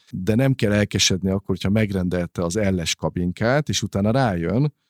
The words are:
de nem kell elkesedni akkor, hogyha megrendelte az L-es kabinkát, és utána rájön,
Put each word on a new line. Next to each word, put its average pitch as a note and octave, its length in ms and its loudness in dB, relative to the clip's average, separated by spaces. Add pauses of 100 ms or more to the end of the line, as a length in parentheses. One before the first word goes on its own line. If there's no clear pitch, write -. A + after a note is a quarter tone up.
(120)
de G2 240 -2
nem C3+ 180 4
kell G#2+ 180 0
elkesedni G2 580 0
akkor, F#2+ 160 0
hogyha F#2 240 -2
megrendelte F#2 760 0
az E2+ 120 -2
L-es F#2+ 400 0
kabinkát, F2+ 720 -2
és - 140 -2
utána G2+ 280 0
rájön, A2+ 600 0 (160)